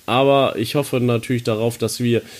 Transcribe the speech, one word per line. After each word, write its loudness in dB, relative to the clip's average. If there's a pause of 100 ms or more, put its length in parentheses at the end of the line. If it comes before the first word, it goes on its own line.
aber 4
ich -4
hoffe 0
natürlich 0
darauf, -2
dass -4
wir 2 (180)